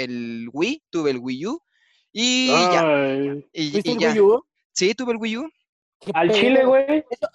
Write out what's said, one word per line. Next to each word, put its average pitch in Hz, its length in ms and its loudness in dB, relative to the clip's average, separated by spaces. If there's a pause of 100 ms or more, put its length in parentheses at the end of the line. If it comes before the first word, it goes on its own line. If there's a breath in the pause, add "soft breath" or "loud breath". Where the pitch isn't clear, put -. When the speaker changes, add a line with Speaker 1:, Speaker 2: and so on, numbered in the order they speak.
Speaker 1:
el 117 480 -8
Wii, 175 380 -4
tuve 156 220 -2
el 127 80 -2
Wii 127 300 -8
U, 311 140 -8 (480)
y 254 380 0
ya. 180 320 2
Speaker 2:
Ay. 143 720 0
Speaker 1:
Y, 156 180 -6
Speaker 3:
¿Tuviste 208 200 -2
Speaker 1:
y - 20 0
Speaker 3:
el 233 60 -2
Speaker 1:
ya. 226 140 2
Speaker 3:
Wii 220 80 2
U? 214 260 4 (260)
Speaker 1:
Sí, 196 220 0
tuve 240 180 -4
el 226 60 -4
Wii 220 180 -6
U. 311 140 -10 (500)
Speaker 3:
Qué - 140 -12
Speaker 2:
Al 165 140 2
Speaker 3:
pedo. 208 120 4
Speaker 2:
chile, 262 240 4
güey. 269 460 2
Speaker 3:
Eso, - 240 -6